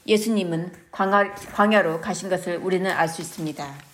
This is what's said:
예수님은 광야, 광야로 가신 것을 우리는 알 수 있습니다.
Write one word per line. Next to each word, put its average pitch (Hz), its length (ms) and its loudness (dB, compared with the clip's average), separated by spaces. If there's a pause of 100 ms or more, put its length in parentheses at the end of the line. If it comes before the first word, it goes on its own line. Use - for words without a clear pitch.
예수님은 196 680 0 (180)
광야, 196 440 2
광야로 196 680 2
가신 190 280 -6
것을 175 300 -2
우리는 185 320 0
알 160 180 2
수 165 140 -8
있습니다. 147 520 -8 (200)